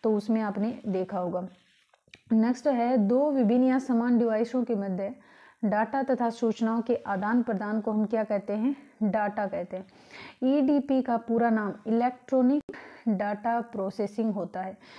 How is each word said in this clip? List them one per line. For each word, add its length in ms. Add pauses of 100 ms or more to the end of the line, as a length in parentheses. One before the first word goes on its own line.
तो 120
उसमें 260
आपने 460
देखा 320
होगा। 280 (840)
Next 360
है, 300
दो 340
विभिन्न 320
या 160
समान 380
डिवाइसों 460
के 120
मध्य 400 (500)
डेटा 380
तथा 260
सूचनाओं 520
के 140
आदान 480
प्रदान 380
को 100
हम 140
क्या 180
कहते 300
हैं? 220 (280)
डेटा 440
कहते 300
हैं। 100 (560)
ईडीपी 580
का 160
पूरा 320
नाम 240 (140)
electronic 760 (460)
data 520
processing 720
होता 280
है। 160 (220)